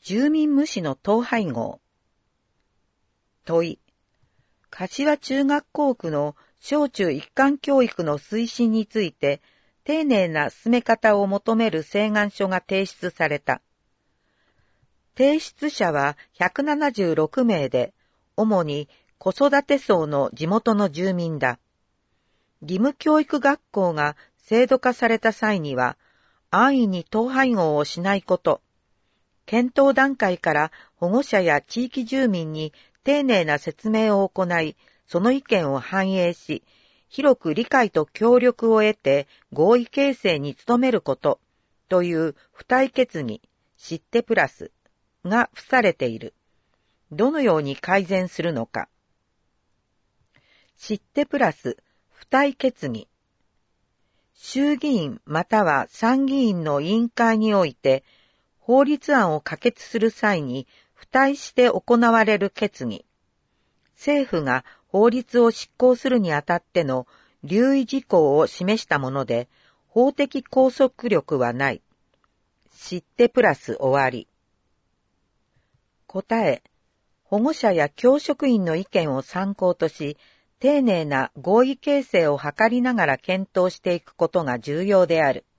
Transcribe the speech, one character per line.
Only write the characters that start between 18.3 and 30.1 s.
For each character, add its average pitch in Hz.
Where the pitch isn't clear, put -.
主 214
に 147
子 190
育 285
て 277
層 175
の 143
地 151
元 220
の 202
住 175
民 165
だ。 127
義 165
務 262
教 311
育 294
学 285
校 180
が 151
制 233
度 254
化 247
さ 233
れ 226
た 220
際 214
に 143
は、 127
安 262
易 240
に 180
統 226
廃 262
合 160
を 147
し -
な 196
い 196
こ 180
と、 -
検 240
討 277
段 269